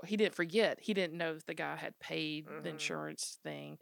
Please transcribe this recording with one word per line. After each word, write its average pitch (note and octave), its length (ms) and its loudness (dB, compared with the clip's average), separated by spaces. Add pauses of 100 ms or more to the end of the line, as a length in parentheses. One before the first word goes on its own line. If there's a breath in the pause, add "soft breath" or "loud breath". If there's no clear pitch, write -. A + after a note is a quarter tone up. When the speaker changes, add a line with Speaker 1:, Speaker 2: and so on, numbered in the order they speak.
Speaker 1:
He G#3 120 2
didn't G#3 180 4
forget. F3 460 4
He G#3+ 140 2
didn't E3+ 220 2
know D#3+ 180 0
that D#3 120 -12
the E3+ 60 -4
guy D#3 220 -2
had D#3 240 -8
paid D#3 500 -2 (120)
the E3 80 -4
Speaker 2:
Mm-hmm. - 0 -
Speaker 1:
insurance D#3 720 -4
thing. D3 380 -8